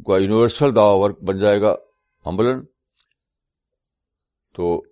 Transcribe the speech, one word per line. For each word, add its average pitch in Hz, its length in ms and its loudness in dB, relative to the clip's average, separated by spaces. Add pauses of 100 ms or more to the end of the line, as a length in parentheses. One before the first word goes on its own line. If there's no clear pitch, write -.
کوئی 98 180 0
یونیورسل 113 540 0
دعوی 104 240 4
ورک 101 220 -4
بن 95 180 -4
جائے 104 200 2
گا 104 140 0 (500)
عملاً۔ 117 380 -4 (1900)
تو 87 380 -4